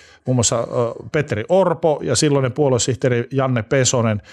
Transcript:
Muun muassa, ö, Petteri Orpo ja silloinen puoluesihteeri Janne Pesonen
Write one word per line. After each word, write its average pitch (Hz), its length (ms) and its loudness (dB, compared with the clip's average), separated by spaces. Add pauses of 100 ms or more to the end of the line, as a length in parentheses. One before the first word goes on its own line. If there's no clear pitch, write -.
(260)
Muun 127 100 0
muassa, 120 240 0
ö, 117 60 -4 (460)
Petteri 143 380 -2
Orpo 170 540 2
ja 147 120 -2
silloinen 139 360 2
puoluesihteeri 123 800 0
Janne 131 320 0
Pesonen 117 580 0 (100)